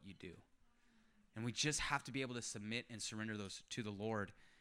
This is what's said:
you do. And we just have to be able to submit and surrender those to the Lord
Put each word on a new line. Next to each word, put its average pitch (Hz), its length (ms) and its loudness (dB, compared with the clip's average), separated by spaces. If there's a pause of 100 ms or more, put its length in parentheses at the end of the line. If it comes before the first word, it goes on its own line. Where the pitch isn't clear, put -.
you 98 120 -10
do. 92 140 -8 (1040)
And 110 80 0
we 120 80 2
just 147 300 4
have 143 240 4
to 131 60 -6
be 135 100 0
able 123 140 0
to 117 60 -2
submit 110 480 -2
and 113 120 -6
surrender 110 360 0
those 98 240 -4 (100)
to 123 120 0
the 104 80 -2
Lord 104 400 2 (300)